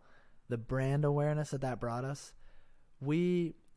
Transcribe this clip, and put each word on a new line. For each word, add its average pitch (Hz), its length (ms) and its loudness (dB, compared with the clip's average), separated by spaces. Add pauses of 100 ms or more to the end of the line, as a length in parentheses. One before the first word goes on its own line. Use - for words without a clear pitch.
(480)
the 120 100 -2
brand 131 460 2
awareness 147 460 2
that 139 100 -4
that 123 200 -2
brought 120 240 -2
us, 139 300 -8 (640)
we 170 540 2 (220)